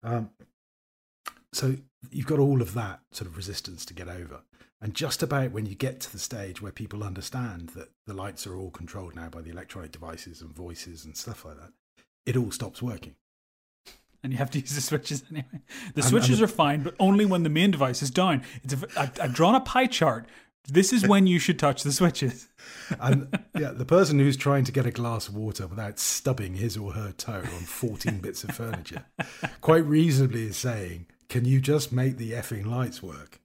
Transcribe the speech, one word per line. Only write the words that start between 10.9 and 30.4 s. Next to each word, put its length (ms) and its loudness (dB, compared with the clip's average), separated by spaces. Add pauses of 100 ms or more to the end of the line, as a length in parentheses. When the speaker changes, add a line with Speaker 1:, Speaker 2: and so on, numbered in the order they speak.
Speaker 1:
and 120 -16
stuff 280 -12
like 120 -18
that, 160 -20 (540)
it 100 -2
all 140 0
stops 320 -10
working. 320 -10 (1080)
Speaker 2:
And 80 -4
you 60 -4
have 120 -2
to 80 -2
<laughs> 20 -2
use 140 -6
the 60 -4
switches 500 -4
anyway. 300 -10 (340)
The 60 -2
Speaker 1:
And, 40 2
Speaker 2:
switches 260 6
Speaker 1:
and 100 6
the 40 8
Speaker 2:
are 40 2
fine, 340 2
but 160 -6
only 280 6
when 180 4
the 60 2
main 200 6
device 320 2
is 80 -2
down. 320 2 (220)
It's 80 -4
a 40 -2
v-, 100 -4 (100)
I've, 240 -4
I've 140 -2
drawn 200 8
a 60 6
pie 260 2
chart. 400 2 (400)
This 280 4
is 120 4
when 200 8
you 120 6
should 200 2
touch 260 2
the 80 0
switches. 600 2
<laughs> 60 -20 (420)
Speaker 1:
And, 380 2 (200)
yeah, 120 -4
the 160 -6
person 320 6
who's 180 6
trying 280 4
to 80 -4
get 140 2
a 40 0
glass 380 -4
of 60 -12
water 320 -6
without 320 -8
stubbing 560 -2
his 220 -2
or 160 -6
her 200 -6
toe 280 -8
on 240 -10
fourteen 540 -6
bits 260 -10
of 100 -8
furniture 520 -10 (260)
Speaker 2:
<laughs> 300 -10
Speaker 1:
quite 240 6
reasonably 580 4